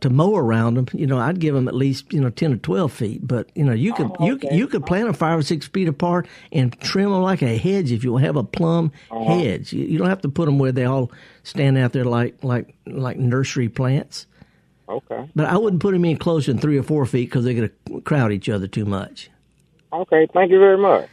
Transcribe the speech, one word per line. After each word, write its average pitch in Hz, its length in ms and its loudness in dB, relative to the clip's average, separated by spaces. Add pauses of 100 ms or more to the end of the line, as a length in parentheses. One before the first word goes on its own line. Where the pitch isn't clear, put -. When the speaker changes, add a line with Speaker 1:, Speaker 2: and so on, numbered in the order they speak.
Speaker 1:
to 139 100 2
mow 160 240 4
around 117 420 2
'em, 127 160 0
you - 140 -2
know, 135 120 0
I'd 147 200 -2
give 156 160 0
'em 127 140 0
at - 80 -6
least, 135 360 -2
you 156 80 0
know, 127 100 2
ten 160 220 0
or - 40 0
twelve 175 340 -2
feet. - 340 -6
But, 120 300 -4
you 165 80 -2
know, 139 100 4
you 117 200 0
could, 127 260 -4
Speaker 2:
Oh, 156 80 2
Speaker 1:
you, 240 80 2
Speaker 2:
okay. 196 220 -6
Speaker 1:
you 233 100 2
could 196 180 -2
plant 196 220 0
'em 202 80 -2
five 165 240 0
or 156 40 0
six 147 260 -4
feet 190 180 -2
apart 175 400 -2 (240)
and 127 300 0
trim 196 340 0
'em 185 80 2
like 185 200 0
a 117 140 0
hedge 180 360 0
if 113 100 -2
you 123 140 0
have 151 180 2
a 147 80 0
plum 165 480 0 (220)
Speaker 2:
Uh-huh. 226 120 -6 (140)
Speaker 1:
hedge. 123 340 -2
You, - 120 -4
you - 140 -2
don't 180 100 0
have 190 140 -2
to 147 60 -2
put 156 200 -2
'em 143 100 2
where 131 140 2
they 127 120 0
all 127 280 -2 (320)
stand 139 340 0
out 127 140 2
there 131 120 0
like, 120 380 -2
like, 123 320 -4 (140)
like 127 320 -6
nursery 127 480 0
plants. 131 580 -4 (600)
Speaker 2:
Okay. 113 360 -8 (120)
Speaker 1:
But 151 100 0
I 175 120 2
wouldn't 202 240 0
put 196 120 2
'em 175 100 2
in 165 120 2
closer 160 360 0
than 110 80 0
three 151 180 2
or 135 40 -2
four 147 240 0
feet 123 240 -2
'cause 123 140 0
they're 123 100 0
gonna - 480 -6
crowd 127 300 0
each 101 160 -6
other 101 180 -2
too 107 180 -6
much. 101 460 -8 (640)
Speaker 2:
Okay. 160 400 2
Thank 180 180 2
you 190 80 8
very 190 200 8
much. 180 340 4